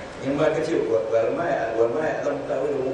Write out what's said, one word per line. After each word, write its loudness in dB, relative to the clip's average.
In -2
ma 2
ka 2
ce, 0
"وما 2
يع-، 0
وما 2
يعلم -2
تأويله -2